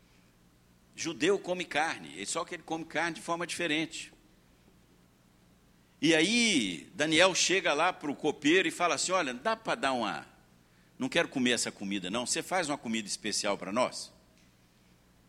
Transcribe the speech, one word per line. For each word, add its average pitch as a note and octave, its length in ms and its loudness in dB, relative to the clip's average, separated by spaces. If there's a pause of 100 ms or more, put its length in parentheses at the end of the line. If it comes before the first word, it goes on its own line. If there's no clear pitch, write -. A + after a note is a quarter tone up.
(960)
Judeu E3 440 0
come F3+ 260 -4
carne, G2+ 640 -4
só E3 180 -2
que - 80 -12
ele E3+ 80 -10
come E3 240 -6
carne E3 300 -2
de - 60 -14
forma E3+ 260 -4
diferente. D#3+ 680 -4 (1900)
E D#3 140 6
aí, D#3+ 800 2
Daniel D#3+ 400 4
chega E3+ 400 2
lá E3+ 200 2
pro D3 200 -6
copeiro D#3 540 2
e D#3+ 40 -2
fala E3+ 240 0
assim, F3 180 -2
"Olha, D#3 200 0
dá G#3+ 220 -2
pra F3 180 -4
dar C3+ 200 0
uma, F#2+ 340 -4 (720)
não B2+ 80 0
quero D#3+ 220 2
comer B2 220 2
essa A2+ 200 0
comida G2 380 -6
não, A#2 160 -2
você D#3+ 180 -4
faz F3 240 -2
uma G2 100 -2
comida A2+ 300 -4
especial G2+ 500 -2
pra F2+ 140 -8
nós?" A2+ 400 -2 (1160)